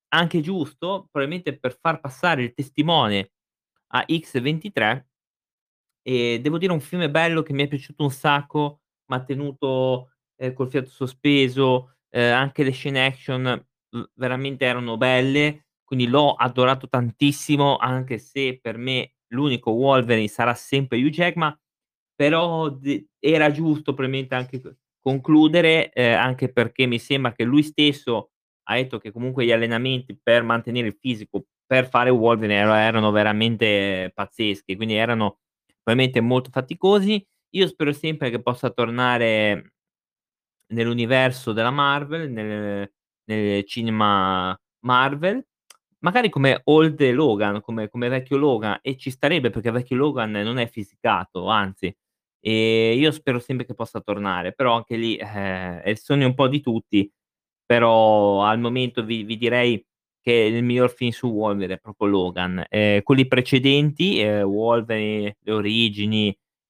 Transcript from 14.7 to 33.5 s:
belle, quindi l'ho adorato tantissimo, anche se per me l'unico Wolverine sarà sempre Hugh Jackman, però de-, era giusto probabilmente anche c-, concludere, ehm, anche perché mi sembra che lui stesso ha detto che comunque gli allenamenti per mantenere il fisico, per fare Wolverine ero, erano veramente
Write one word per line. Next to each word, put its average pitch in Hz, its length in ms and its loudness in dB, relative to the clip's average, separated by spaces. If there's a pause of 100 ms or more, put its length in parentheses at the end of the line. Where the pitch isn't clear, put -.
belle, 135 720 0 (180)
quindi 127 220 -2
l'ho 139 280 4
adorato 127 540 0
tantissimo, 139 880 0
anche 127 420 -4
se 131 420 -6
per 113 180 -10
me 127 360 -6 (140)
l'unico 123 440 -2
Wolverine 120 560 2
sarà 120 260 -2
sempre 131 440 -2
Hugh 139 120 2
Jackman, 160 480 -2 (560)
però 160 560 0
de-, 135 380 -6 (100)
era 156 320 2
giusto 151 440 -2
probabilmente 135 400 -4
anche 127 260 -8
c-, - 140 -20 (260)
concludere, 156 920 4
ehm, 120 260 2
anche 127 340 -2
perché 123 340 0
mi 120 120 -2
sembra 135 340 -2
che - 120 -4
lui 139 180 4
stesso 143 680 -2 (380)
ha 107 60 -2
detto 127 240 -4
che 104 140 -14
comunque 127 320 -4
gli 117 80 4
allenamenti 117 680 -2
per 117 220 4
mantenere 117 460 -2
il 101 120 -6
fisico, 107 460 -6 (200)
per 127 220 2
fare 123 220 2
Wolverine 110 500 2
ero, 107 140 4
erano 110 380 4
veramente 104 1000 0